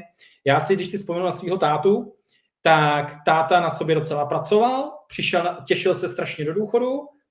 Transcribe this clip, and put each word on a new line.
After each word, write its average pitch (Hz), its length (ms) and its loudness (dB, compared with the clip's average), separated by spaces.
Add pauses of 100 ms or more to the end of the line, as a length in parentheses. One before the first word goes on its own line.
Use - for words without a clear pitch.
(460)
Já 139 140 6
si, 196 160 0
když 185 140 -4
si 202 80 -6
vzpomenu 175 280 -4
na 175 60 0
svýho 185 260 -4
tátu, 151 560 0 (480)
tak 151 640 2
táta 165 340 4
na 165 100 0
sobě 156 260 -2
docela 147 300 -2
pracoval, 240 680 0 (160)
přišel - 360 -2
na-, 175 240 -4
těšil 175 280 0
se 180 140 -4
strašně - 360 -8
do 160 80 -4
důchodu, 240 460 -2 (320)